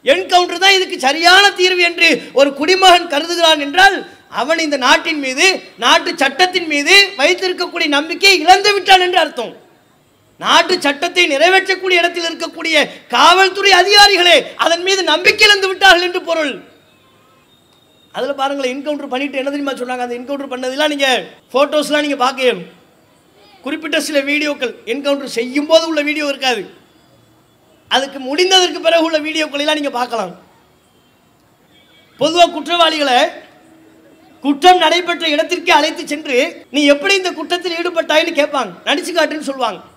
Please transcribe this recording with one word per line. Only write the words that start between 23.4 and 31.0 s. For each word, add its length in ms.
குறிப்பிட்ட 320
சில 100
வீடியோக்கள், 460
encounter 460
செய்யும் 320
போது 220
உள்ள 160
வீடியோ 240
இருக்காது, 320
அதுக்கு 360
முடிந்ததற்கு 600
பிறகு 200
உள்ள 100
வீடியோக்களை 360
எல்லாம் 160
நீங்க 160
பார்க்கலாம். 380